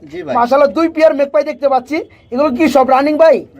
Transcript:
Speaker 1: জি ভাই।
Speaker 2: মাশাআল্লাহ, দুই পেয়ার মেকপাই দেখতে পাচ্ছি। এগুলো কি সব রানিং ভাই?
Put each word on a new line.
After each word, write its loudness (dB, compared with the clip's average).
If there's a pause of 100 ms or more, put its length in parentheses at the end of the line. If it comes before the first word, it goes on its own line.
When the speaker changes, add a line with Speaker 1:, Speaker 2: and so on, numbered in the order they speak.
(100)
Speaker 1:
জি -14
ভাই। -6
Speaker 2:
মাশাআল্লাহ, 0
দুই -2
পেয়ার 0
মেকপাই -2
দেখতে -4
পাচ্ছি। -2 (340)
এগুলো 0
কি 0
সব 2
রানিং 0
ভাই? 2 (140)